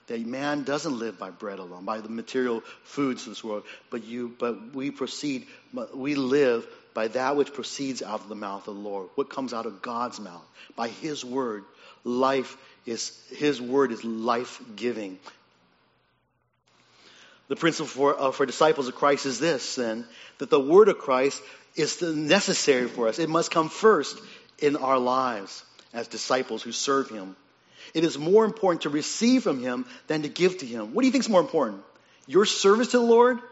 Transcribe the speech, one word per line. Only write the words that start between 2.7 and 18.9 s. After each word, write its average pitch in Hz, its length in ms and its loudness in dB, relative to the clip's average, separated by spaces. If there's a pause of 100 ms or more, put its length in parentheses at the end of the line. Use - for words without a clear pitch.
foods 135 400 -4
of 113 60 -14
this - 140 -14
world, 104 200 -6 (260)
but 117 140 -8
you, 120 340 -10
but 120 380 -4
we 139 160 -4
proceed, 135 560 -6 (440)
we 139 220 -4
live 131 540 2 (260)
by 113 140 -2
that 131 280 -2
which 139 160 2
proceeds 131 520 -8
out 107 180 -6
of 107 80 -18
the 104 60 -10
mouth 101 320 -10
of 104 80 -10
the 101 60 -12
Lord, 98 340 -8
what 135 160 -4
comes 123 240 -6
out 113 100 -6
of 98 160 -10
God's 120 380 -6
mouth, 87 260 -16 (300)
by 117 120 -4
his 139 380 -8
word. 123 380 -4 (400)
Life 127 520 0 (300)
is, 117 260 -6 (200)
his 147 280 0
word 127 320 2
is 113 120 -8
life-giving. 113 1120 -4 (2250)
The 135 80 -2
principle 160 320 0
for, 139 340 2
uh, 135 100 2
for 139 140 0
disciples 139 420 2
of 117 60 -6